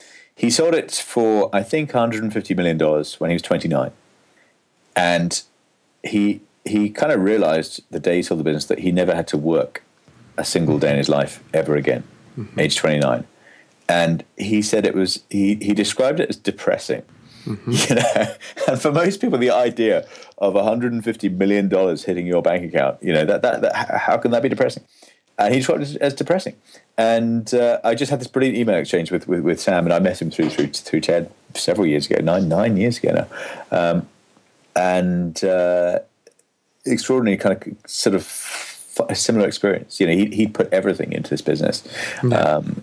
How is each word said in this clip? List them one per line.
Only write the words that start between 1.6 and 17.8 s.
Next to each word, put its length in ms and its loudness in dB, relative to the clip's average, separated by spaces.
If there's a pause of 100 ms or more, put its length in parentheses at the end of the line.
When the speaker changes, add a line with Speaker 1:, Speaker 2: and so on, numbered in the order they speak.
Speaker 1:
think, 320 -2
a 40 0
hundred 220 0
and 100 -4
fifty 220 -4
million 240 0
dollars 420 0
when 120 -2
he 20 0
was 80 -2
twenty-nine. 500 -2 (1040)
And 460 0 (640)
he, 380 0 (240)
he 240 0
kind 220 0
of 100 2
realized 680 0
the 100 -8
day 180 0
he 60 0
sold 160 -4
the 40 -4
business 220 -2
that 140 -4
he 120 -2
never 240 2
had 140 -4
to 80 0
work 460 -2 (540)
a 80 -4
single 340 0
day 120 2
in 60 2
his 120 0
life 320 0 (120)
ever 220 0
again, 280 0 (340)
Speaker 2:
Mm-hmm. 220 -8
Speaker 1:
age 160 0
twenty-nine. 500 0 (640)
And 340 2 (140)
he 240 0
said 240 0
it 80 0
was, 380 -2
he, 240 2
he 180 -2
described 460 0
it 100 0
as 80 -6
depressing. 640 -4 (440)
Speaker 2:
Mm-hmm. 260 -6
Speaker 1:
<laughs> 180 0